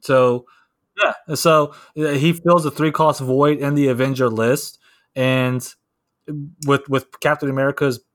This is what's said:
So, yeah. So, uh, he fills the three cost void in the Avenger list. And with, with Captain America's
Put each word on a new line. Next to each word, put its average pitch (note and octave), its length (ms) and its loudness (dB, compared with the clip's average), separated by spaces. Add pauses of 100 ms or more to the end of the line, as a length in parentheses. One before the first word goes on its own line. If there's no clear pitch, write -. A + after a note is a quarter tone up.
So, B2+ 460 2 (560)
yeah. D#3 320 -4
So, D3+ 400 2 (240)
uh, D3+ 120 -2
he C#3+ 240 2
fills E3+ 300 2
the D3 60 -2
three D#3 220 -2
cost D3+ 280 0
void C#3 380 0
in C#3+ 160 -2
the C#3+ 140 2
Avenger C3 400 0
list. A2+ 500 -2 (380)
And B2+ 500 -2 (1000)
with, C#3 220 0
with C3+ 320 -6
Captain D3 300 -2
America's C3+ 500 -2 (140)